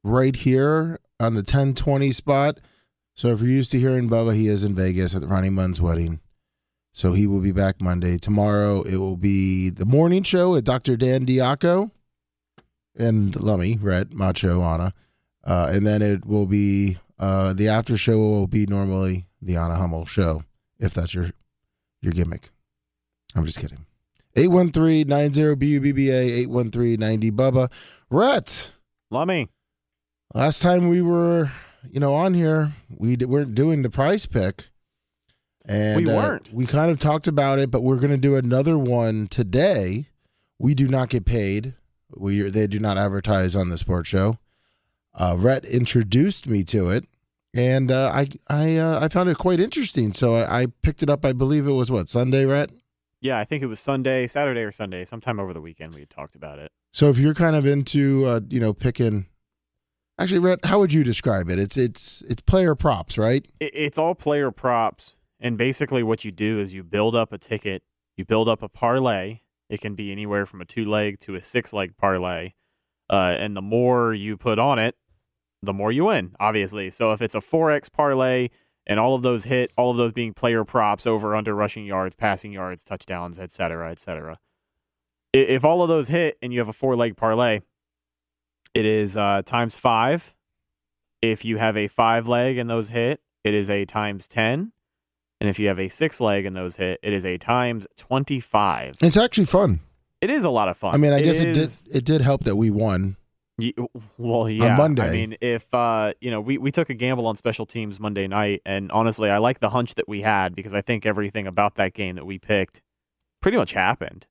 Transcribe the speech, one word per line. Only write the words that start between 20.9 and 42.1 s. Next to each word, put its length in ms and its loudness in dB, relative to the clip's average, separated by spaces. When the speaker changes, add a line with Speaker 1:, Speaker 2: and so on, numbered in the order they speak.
Speaker 1:
that's 220 -4
your, 160 -2
your 100 -2
gimmick. 380 -4
I'm 120 2
just 120 -6
kidding. 280 -12
Eight 120 6
one 220 6
three 340 4
nine 280 2
zero 240 4
B 120 0
U 120 2
B 120 2
B 180 2
A, 100 4
eight 300 0
one 200 0
three 280 0
ninety 320 2
Bubba. 400 2
Rhett. 600 0
Speaker 2:
Lummy. 380 -2
Speaker 1:
Last 260 0
time 280 4
we 140 2
were, 500 2
you 120 -4
know, 120 2
on 220 2
here, 380 2
we 240 0
d-, 120 -2
weren't 280 0
doing 280 2
the 80 -2
Prize 360 0
Pick. 440 -4
And, 380 0
Speaker 2:
We 80 2
Speaker 1:
uh, 40 2
Speaker 2:
weren't. 360 -2
Speaker 1:
we 140 -2
kind 240 2
of 80 -2
talked 300 0
about 320 2
it, 100 0
but 120 0
we're 160 2
gonna 180 2
do 180 2
another 420 2
one 520 0
today. 800 0
We 160 2
do 140 2
not 220 0
get 160 -2
paid. 480 -2